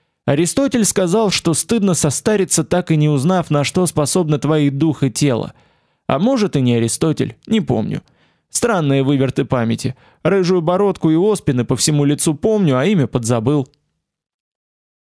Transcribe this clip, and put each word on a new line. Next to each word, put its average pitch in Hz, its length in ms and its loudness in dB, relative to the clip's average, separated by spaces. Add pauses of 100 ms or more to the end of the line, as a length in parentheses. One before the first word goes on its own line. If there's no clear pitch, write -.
(260)
Аристотель 190 600 0
сказал, 196 440 0
что 170 240 -2
стыдно 196 400 0
состариться, 170 680 0
так 175 260 -2
и 160 80 2
не 151 120 2
узнав, 156 420 0
на 147 120 2
что 185 220 0
способны 151 540 0
твои 147 320 0
дух 139 320 -2
и 131 80 2
тело. - 420 -2 (540)
А 135 100 2
может, 208 380 0
и 139 60 0
не 123 120 2
Аристотель, 117 720 -2
не 214 160 0
помню. 110 400 -4 (480)
Странные 151 540 0
выверты 135 420 0
памяти. 117 500 -2 (280)
Рыжую 180 400 2
бородку 180 480 0
и 160 40 2
оспины 170 480 0
по 131 120 -2
всему 143 300 0
лицу 147 280 0
помню, 185 460 0
а 143 60 0
имя 185 200 2
подзабыл". 123 640 0 (1500)